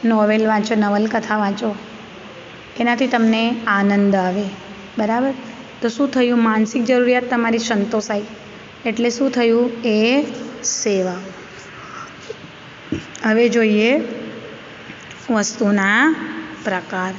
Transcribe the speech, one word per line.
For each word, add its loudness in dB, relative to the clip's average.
નોવેલ 4
વાંચો, 2
નવલકથા 2
વાંચો, 0
એનાથી 2
તમને 4
આનંદ 4
આવે, 0
બરાબર? 0
તો 0
શું 0
થયું? 4
માનસિક 2
જરૂરિયાત 4
તમારી 0
સંતોષાઈ, 0
એટલે 0
શું 0
થયું? 4
એ 4
સેવા. -2
હવે 6
જોઈએ 4
વસ્તુના 4
પ્રકાર. -4